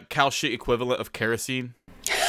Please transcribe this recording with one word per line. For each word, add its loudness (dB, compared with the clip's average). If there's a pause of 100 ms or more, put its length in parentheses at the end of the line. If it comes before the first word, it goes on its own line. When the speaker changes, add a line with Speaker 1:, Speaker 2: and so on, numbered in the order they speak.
Speaker 1:
cow 4
shit -2
equivalent 0
of -8
kerosene? -2 (300)
Speaker 2:
<laughs> 0 (140)